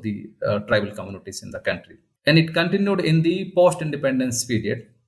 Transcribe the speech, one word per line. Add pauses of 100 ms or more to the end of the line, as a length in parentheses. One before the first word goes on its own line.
the, (160)
uh,
tribal
communities
in
the
country. (300)
And
it
continued
in
the
post-independence
period. (180)